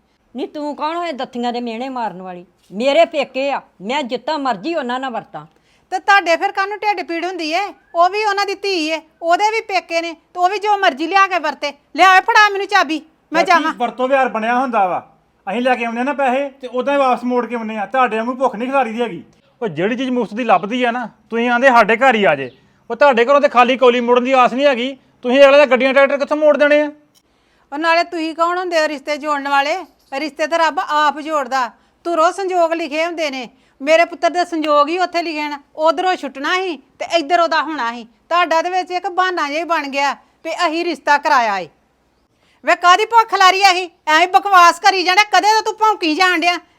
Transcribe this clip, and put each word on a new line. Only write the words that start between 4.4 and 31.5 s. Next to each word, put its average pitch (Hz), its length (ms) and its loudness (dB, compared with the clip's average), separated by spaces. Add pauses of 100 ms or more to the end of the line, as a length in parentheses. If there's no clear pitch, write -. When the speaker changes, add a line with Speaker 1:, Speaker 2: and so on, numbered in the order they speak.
Speaker 1:
ਉਹਨਾਂ 254 240 -6
ਨਾਲ 262 120 -8
ਵਰਤਾਂ। 165 340 -12 (460)
Speaker 2:
ਤੇ 370 80 -4
ਤੁਹਾਡੇ 359 380 2
ਫਿਰ 392 140 -2
ਕਾਹਨੂੰ 403 260 -4
ਢਿੱਡ 381 300 -4
ਪੀੜ 339 180 -6
ਹੁੰਦੀ 339 260 -6
ਏ? 349 100 -2 (340)
ਉਹ 349 140 4
ਵੀ 415 160 -2
ਉਹਨਾਂ 403 200 -2
ਦੀ 392 100 -6
ਧੀ 381 320 -4
ਏ, 311 140 -4 (200)
ਉਹਦੇ 339 300 0
ਵੀ 453 100 -2
ਪੇਕੇ 349 400 -4
ਨੇ, 339 120 -8
ਤੇ - 260 -16
ਉਹ 359 100 2
ਵੀ 403 100 -2
ਜੋ 415 180 0
ਮਰਜ਼ੀ 320 300 0
ਲਿਆ 381 200 2
ਕੇ 370 120 -2
ਵਰਤੇ। 285 340 -6 (220)
ਲਿਆ 370 260 6
ਫੜਾ 427 280 4
ਮੈਨੂੰ 392 180 -4
ਚਾਬੀ, 320 340 0 (320)
ਮੈਂ 330 100 2
Speaker 3:
ਚਾਚੀ, 339 200 2
Speaker 2:
ਜਾਵਾਂ। 311 140 -4
Speaker 3:
ਵਰਤੋਂ 233 300 -2
ਵਿਹਾਰ 262 220 2
ਬਣਿਆ 220 300 -2
ਹੁੰਦਾ 226 280 0
ਵਾ, 151 280 -6 (340)
ਅਸੀਂ 226 120 -4
ਲੈ 254 140 2
ਕੇ 233 100 -6
ਆਉਂਦੇ 233 180 -4
ਨਾ 285 100 -2
ਪੈਸੇ 269 360 -2
ਤੇ 269 180 -16
ਉਦਾਂ 247 260 -4
ਹੀ 285 60 0
ਵਾਪਸ 247 240 0
ਮੋੜ 247 220 -2
ਕੇ 233 100 -8
ਆਉਂਦੇ 220 220 -6
ਆ। 202 80 -4
ਤੁਹਾਡੇ 233 320 0
ਵਾਂਗੂ 233 160 -4
ਭੁੱਖ 240 220 -2
ਨਹੀਂ 240 140 -6
ਖਿਲਾਰੀ 262 240 0
ਦੀ 233 80 -4
ਹੈਗੀ। 175 220 -6 (380)
ਉਹ 240 60 -6
ਜਿਹੜੀ 180 280 -2
ਚੀਜ਼ 254 140 -6
ਮੁਫਤ 240 240 -4
ਦੀ 240 100 -6
ਲੱਭਦੀ 220 400 0
ਆ 240 80 0
ਨਾ, 233 180 -8 (200)
ਤੁਸੀਂ 233 200 -2
ਆਂਦੇ 240 180 2
ਸਾਡੇ 233 300 4
ਘਰ 254 180 4
ਹੀ 208 80 2
ਆ 160 120 4
ਜੇ। 135 160 -8 (380)
ਉਹ 233 60 -6
ਤੁਹਾਡੇ 240 300 4
ਘਰੋਂ 285 160 4
ਤੇ 285 80 2
ਖਾਲੀ 247 280 2
ਕੌਲੀ 247 220 4
ਮੋੜਨ 240 240 2
ਦੀ 254 80 -2
ਆਸ 247 220 4
ਨਹੀਂ 269 120 0
ਹੈਗੀ, 269 320 0 (240)
ਤੁਸੀਂ 262 220 4
ਅਗਲੇ 277 140 8
ਦਾ 294 80 8
ਗੱਡੀਆਂ 254 280 2
ਟਰੈਕਟਰ 277 240 4
ਕਿੱਥੋਂ 285 200 -2
ਮੋੜ 302 200 4
ਦੇਣੇ 294 240 4
ਆ? 294 100 -2 (840)
Speaker 2:
ਉਹ 285 40 -10
ਨਾਲੇ 330 260 2
ਤੁਸੀਂ 320 320 -6
ਕੌਣ 339 220 0
ਹੁੰਦੇ 349 240 -2
ਹੋ 311 60 0
ਰਿਸ਼ਤੇ 294 300 -6
ਜੋੜਨ 277 320 -4
ਵਾਲੇ? 285 360 -2 (320)
ਰਿਸ਼ਤੇ 302 300 -6
ਤਾਂ 330 120 -2
ਰੱਬ 311 200 0
ਆਪ 302 400 0
ਜੋੜਦਾ, 262 520 -4 (320)